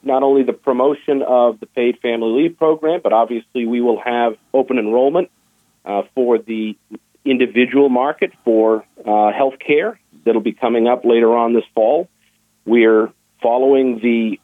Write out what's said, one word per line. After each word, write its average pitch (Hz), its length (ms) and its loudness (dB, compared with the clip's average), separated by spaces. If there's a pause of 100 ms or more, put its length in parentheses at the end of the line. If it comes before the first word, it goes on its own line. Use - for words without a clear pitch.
not 131 160 0
only 139 220 2
the 120 80 -2
promotion 135 680 -2
of 120 400 0
the - 40 -16
paid 120 360 -4
family 117 420 -2
leave 165 140 -4
program, 156 440 -2
but 104 120 0
obviously 117 520 -2
we 120 140 -2
will 117 220 0
have 120 340 -2 (180)
open 131 240 0
enrollment, 127 540 0 (540)
uh, 101 160 -4 (120)
for 123 240 0
the 110 400 -8 (460)
individual 127 640 0
market 135 460 -2 (100)
for, 110 400 2 (220)
uh, 107 260 2
health 135 340 -2
care 165 320 -2 (280)
that'll 113 160 0
be 110 100 -4
coming 117 380 -2
up 123 160 -2
later 117 280 4
on 117 200 0
this 113 100 0 (100)
fall. 127 360 0 (560)
We're 110 480 2 (280)
following 127 580 2
the 113 440 -2